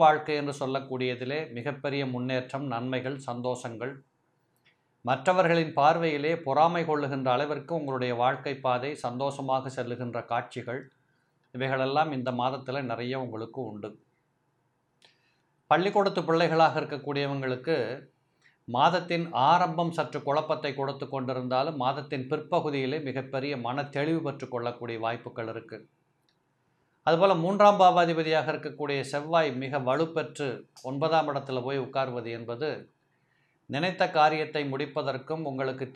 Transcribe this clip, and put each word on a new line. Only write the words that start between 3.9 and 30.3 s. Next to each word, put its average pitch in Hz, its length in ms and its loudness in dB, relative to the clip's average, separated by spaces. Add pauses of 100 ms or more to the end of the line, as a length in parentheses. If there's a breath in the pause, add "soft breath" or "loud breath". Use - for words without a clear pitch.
மற்றவர்களின் 165 680 4
பார்வையிலே 156 520 4 (140)
பொறாமை 160 440 4
கொள்ளுகின்ற 135 460 0
அளவிற்கு 147 440 -2
உங்களுடைய 127 420 -2
வாழ்க்கை 139 320 0 (140)
பாதை 127 240 0 (140)
சந்தோஷமாக 135 720 -2
செல்லுகின்ற 120 440 -6 (100)
காட்சிகள், 120 500 -6 (760)
இவைகளெல்லாம் 135 600 0
இந்த 127 240 -2
மாதத்துல 131 500 -2
நிறைய 123 340 -4
உங்களுக்கு 113 360 -10 (100)
உண்டு. 104 200 -10 (1800 soft breath)
பள்ளிக்கூடத்து 190 560 4
பிள்ளைகளாக 160 520 4
இருக்கக்கூடியவங்களுக்கு 139 960 -2 (920 soft breath)
மாதத்தின் 170 560 2 (260)
ஆரம்பம் 170 480 2
சற்று 147 280 -4
குழப்பத்தை 147 540 0
கொடுத்து 139 320 -6
கொண்டிருந்தாலும் 127 720 -2
மாதத்தின் 139 480 -2
பிற்பகுதியிலே 143 680 0 (100)
மிகப்பெரிய 135 460 -4 (100)
மன 131 200 -2 (120)
தெளிவு 156 300 0
பெற்று 135 260 -6
கொள்ளக்கூடிய 117 540 -4
வாய்ப்புகள் 117 480 -6
இருக்கு. 110 240 -14 (1300)
அதுபோல 175 360 6
மூன்றாம் 202 360 6
பாவாதிபதியாக 165 720 4
இருக்கக்கூடிய 143 460 -4 (140)
செவ்வாய் 156 360 2 (140)
மிக 135 240 -2
வலுப்பெற்று 139 600 0 (400)